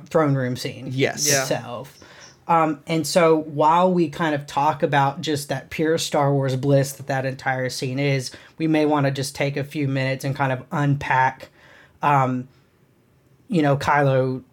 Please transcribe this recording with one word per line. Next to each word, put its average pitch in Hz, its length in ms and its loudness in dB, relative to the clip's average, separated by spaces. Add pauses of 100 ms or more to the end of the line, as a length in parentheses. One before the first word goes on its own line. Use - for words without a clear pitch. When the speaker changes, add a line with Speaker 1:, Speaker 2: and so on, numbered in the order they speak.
Speaker 1:
throne 151 260 2
room 127 200 -2
scene 120 360 -10
Speaker 2:
Yes. 135 380 0
Speaker 3:
Yeah. 139 120 2
Speaker 1:
itself. 120 560 -8 (500)
Um, 160 380 2
and 160 220 -2
so 160 300 4
while 156 540 2
we 175 160 2
kind 151 280 -2
of 143 100 -8
talk 151 380 0
about 143 360 2
just 147 300 -4
that 135 220 -8
pure 160 260 0
Star 147 340 0
Wars 135 240 0
bliss 139 380 2
that - 140 -14
that 135 180 -4
entire 131 460 -4
scene 127 260 -6
is, 139 320 -2 (300)
we 160 80 -2
may 156 180 2
wanna 147 240 2
just 135 260 -4
take 139 220 -2
a 139 60 -4
few 143 240 -4
minutes 135 360 -2
and 139 120 -4
kind 135 160 0
of 123 200 -4
unpack, 139 760 0 (540)
um, 131 440 2 (1000)
you 170 160 2
know, 143 120 4
Kylo, 135 760 2